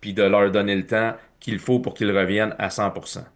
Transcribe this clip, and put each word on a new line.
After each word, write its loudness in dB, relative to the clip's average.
puis -8
de 2
leur 4
donner 2
le -4
temps -2
qu'il -6
faut 0
pour -6
qu'ils 0
reviennent 0
à -2
cent -2
pour -12
cent. -12